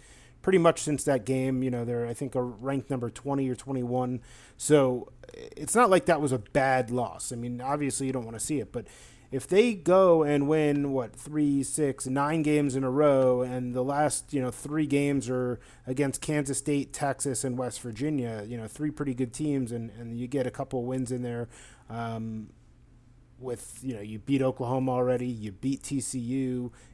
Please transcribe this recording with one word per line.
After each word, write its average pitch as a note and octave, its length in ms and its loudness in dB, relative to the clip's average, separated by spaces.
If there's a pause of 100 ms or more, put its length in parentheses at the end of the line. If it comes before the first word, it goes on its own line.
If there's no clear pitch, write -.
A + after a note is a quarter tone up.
(420)
pretty F#3+ 180 4
much E3 220 6
since D3 220 -2
that C3+ 220 0
game. C3 360 0
You C3 100 0
know, A#2+ 120 -4
they're, A#2 240 -4
I A#2+ 60 -6
think, B2+ 220 -8
a B2+ 60 0
ranked B2 480 -6
number A#2+ 200 -2
twenty C#3 400 -2
or B2 60 -2
twenty-one. B2+ 680 -4 (340)
So C3 560 2 (220)
it's - 420 -6
not A#3 140 6
like F#3 160 6
that D#3+ 160 4
was C#3+ 100 2
a B2+ 80 0
bad C3 500 2
loss. B2 440 -4
I - 20 -8
mean, B2 240 -6
obviously C#3 480 -2
you C3 60 -2
don't B2+ 120 -4
wanna A2+ 140 -12
see D3 200 -2
it, G#2 120 -8
but A2+ 160 -8 (480)
if C3 120 -4
they A3 260 4
go F3 500 6
and C#3+ 240 2
win, D3 460 2
what, B2 200 -2
three, D3 480 0
six, C3+ 460 -2
nine C#3+ 340 0
games D3 360 2
in C3+ 80 0
a B2+ 40 0
row, C3 520 6
and B2+ 320 -4
the B2+ 100 0
last, C#3+ 500 0
you C#3 80 0
know, B2+ 80 0
three D3 380 -4
games C#3+ 420 2
are B2+ 300 -2 (260)
against C3 360 -2
Kansas C#3+ 360 -2
State, C#3+ 360 -2
Texas, C3+ 500 -2
and B2+ 140 -4
West B2 240 -6
Virginia, A#2+ 680 -4
you A#2+ 100 -8
know, A2 100 -8
three D3+ 240 -4
pretty C#3 220 -4
good B2 200 -2
teams, C#3 400 -2
and, A2+ 260 -6
and A#2 180 -8
you B2 100 -4
get B2+ 200 0
a A#2 40 -4
couple C3 340 -4
wins B2+ 260 -2
in B2 100 -4
there, A#2+ 280 -6 (400)
um, A2+ 580 -6 (880)
with, B2 460 -10
you C3 100 -6
know, G#2 80 -8
you G#2+ 180 -10
beat C3+ 220 0
Oklahoma C3 520 0
already, B2 340 2
you G#2+ 240 -6
beat C3 320 -4
T C#3 160 -2
C B2+ 180 -6
U, B2 540 -2 (220)